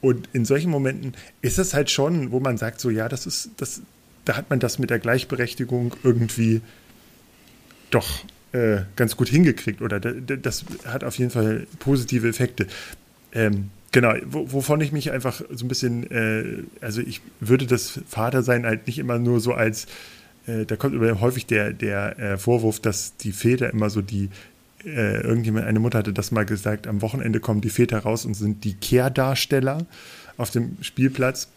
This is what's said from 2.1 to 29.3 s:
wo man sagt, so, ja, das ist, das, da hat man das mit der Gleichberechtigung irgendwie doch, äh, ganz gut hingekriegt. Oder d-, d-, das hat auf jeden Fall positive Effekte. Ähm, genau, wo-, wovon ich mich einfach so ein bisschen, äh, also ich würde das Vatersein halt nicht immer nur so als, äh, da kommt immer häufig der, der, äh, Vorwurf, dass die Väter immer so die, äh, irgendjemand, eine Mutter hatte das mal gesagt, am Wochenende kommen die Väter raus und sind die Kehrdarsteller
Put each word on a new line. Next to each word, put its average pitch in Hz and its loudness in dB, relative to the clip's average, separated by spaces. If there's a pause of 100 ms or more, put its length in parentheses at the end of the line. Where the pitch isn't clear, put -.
wo 131 2
man 127 0
sagt, 113 -4
so, 123 0
ja, 110 0
das 127 -6
ist, - -6
das, - -8 (440)
da 110 0
hat 127 -8
man 135 2
das 117 -2
mit 123 0
der 120 2
Gleichberechtigung 120 -2 (100)
irgendwie 117 4 (1300)
doch, - 0 (280)
äh, 110 4 (140)
ganz 117 2
gut 123 2
hingekriegt. 131 4
Oder 104 -2
d-, 117 -4
d-, 135 -4
das 127 -6 (200)
hat 123 -6
auf 120 -6
jeden 123 2
Fall 110 0 (120)
positive 123 2
Effekte. 110 0 (680)
Ähm, 104 2 (220)
genau, 123 6 (120)
wo-, 131 -6
wovon 139 0
ich 143 -2
mich 147 -4
einfach 131 -4 (100)
so 120 -8
ein - -4
bisschen, 120 -2
äh, 110 -2 (180)
also 113 -6
ich - -8 (180)
würde 127 4
das 120 0
Vatersein 120 0
halt 110 -2
nicht 123 -6
immer 123 0
nur 120 4
so 117 0
als, 110 -2 (600)
äh, 110 -2
da 110 -4
kommt 139 0
immer 113 2
häufig 123 2
der, 107 0
der, 101 -4
äh, 101 -2
Vorwurf, 110 2
dass - -2
die 107 -6
Väter 120 2
immer 107 0
so 104 -2
die, 98 -2 (560)
äh, 110 0
irgendjemand, 113 0
eine 110 2
Mutter 117 2
hatte 104 0
das 101 -2
mal 107 2
gesagt, 104 -2
am 104 -2
Wochenende 117 0
kommen 107 0
die 110 0
Väter 117 4
raus 110 -2
und 110 -4
sind 104 -2
die 104 -2
Kehrdarsteller 131 0 (520)